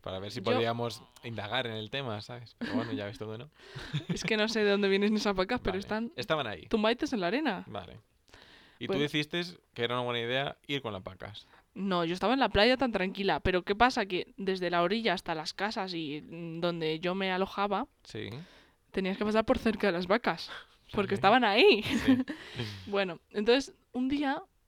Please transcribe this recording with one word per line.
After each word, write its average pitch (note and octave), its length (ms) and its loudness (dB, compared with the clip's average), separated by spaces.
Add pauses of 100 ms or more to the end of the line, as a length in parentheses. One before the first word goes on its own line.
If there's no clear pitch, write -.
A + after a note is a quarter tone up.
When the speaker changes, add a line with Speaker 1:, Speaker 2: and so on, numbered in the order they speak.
Speaker 1:
para F#2+ 180 -8
ver G2+ 120 -8
si A#2 80 -8
Speaker 2:
Yo - 60 -4
Speaker 1:
podíamos A#2 580 0 (200)
indagar A2+ 440 -4
en A2 60 -6
el A2 180 -8
tema, B2 300 -6
¿sabes? A#2+ 360 -16
Pero - 180 -8
bueno, A#2 180 -2
ya G#2 120 -4
ves G2+ 140 -10
tú G#2+ 100 -8
que A2 80 -10
no. C3 140 -16 (300)
Speaker 2:
<laughs> - 260 -8
Es - 160 -4
que A3 140 0
no G#3+ 100 2
sé A3 160 0
de G3+ 80 4
dónde G3+ 180 4
vienen G3+ 260 4
esas G#3 200 0
vacas, F#3+ 240 0
pero G3 140 -2
Speaker 1:
Vale. F#3+ 80 -2
Speaker 2:
están A3 340 -4
Speaker 1:
Estaban C#3+ 320 0
ahí. F#2+ 200 -8
Speaker 2:
tumbaditas A#3 460 0
en A3+ 60 0
la F3 80 0
arena. G#3 400 -2
Speaker 1:
Vale. G2+ 320 -12 (800)
Y - 80 -8
tú - 60 0
Speaker 2:
Bueno. C#3 100 2
Speaker 1:
decidiste D3+ 380 -2 (320)
que A#2+ 100 -4
era A#2+ 120 2
una B2 80 0
buena A#2+ 160 -2
idea C3 380 -2 (100)
ir C#3+ 140 -2
con G#2+ 120 -4
las F#2+ 100 -6
vacas. F#2 440 -14 (260)
Speaker 2:
No, F#3 320 0
yo E3 80 0
estaba F#3+ 200 2
en C#4 60 2
la B3 100 4
playa A3 280 6
tan B3+ 140 2
tranquila, F#3+ 480 0
pero F3+ 240 0
¿qué G3+ 120 0
pasa? A#3+ 320 4
Que F#3 300 -6
desde F#3 340 -2
la F3 100 2
orilla G3+ 320 2
hasta F3 220 -4
las D#3+ 180 -8
casas F#3+ 400 -4
y, D3+ 280 -6
mm, E3 380 -10
donde E3 400 0
yo F3+ 160 -2
me F#3+ 160 0
alojaba, G3 560 0 (160)
Speaker 1:
Sí. G#2+ 260 -10 (640)
Speaker 2:
tenías F#3+ 260 -2
que G#3+ 80 0
pasar G#3+ 200 2
por C4 140 4
cerca G#3+ 280 2
de F#3+ 60 4
las F3 140 -2
vacas, F#3+ 420 0 (420)
porque G3+ 180 0
Speaker 1:
Vale. F#3+ 60 0
Speaker 2:
estaban G#3 280 6
ahí. A3+ 400 8
Speaker 1:
Sí. C4 340 4
Speaker 2:
<laughs> A2 720 -6
Bueno, G3 320 -2 (120)
entonces, A3+ 440 2 (180)
un B3+ 160 0
día, C#4+ 320 0 (260)